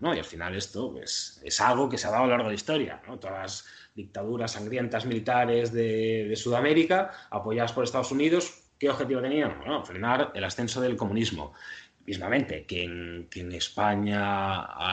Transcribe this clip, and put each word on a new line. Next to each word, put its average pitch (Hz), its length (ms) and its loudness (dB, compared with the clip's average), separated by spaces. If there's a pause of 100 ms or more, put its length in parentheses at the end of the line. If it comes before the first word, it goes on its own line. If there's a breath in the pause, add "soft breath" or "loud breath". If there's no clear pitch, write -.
¿no? 156 140 0
Y 87 40 -2
al 78 60 -6
final 85 300 -8
esto, 98 380 -6
pues, - 520 -8
es 71 160 -2
algo 123 280 4
que 117 100 -2
se - 80 -4
ha 104 40 0
dado 120 140 4
a - 20 6
lo 123 60 4
largo 120 160 2
de 107 40 0
la 101 40 -2
historia, 110 500 -2
¿no? 113 120 -12
Todas 95 200 -8
las 95 280 -10 (280 loud breath)
dictaduras 110 580 -4
sangrientas 117 540 -2
militares 117 680 2
de, 113 560 2
de 110 80 0
Sudamérica, 160 760 4 (180 loud breath)
apoyadas 110 420 0
por 127 120 2
Estados 127 260 0
Unidos, 160 540 2 (140)
¿qué 139 120 4
objetivo 131 320 0
tenían? 135 360 0
Bueno, 139 260 -4
frenar 117 500 0
el 98 100 -2
ascenso 120 360 -2
del 123 160 2
comunismo. 95 580 -2 (500 loud breath)
Mismamente, 98 640 -2
que 87 160 -4
en, 85 480 -8
que 92 100 -10
en 90 120 -8
España, 101 1160 0 (260)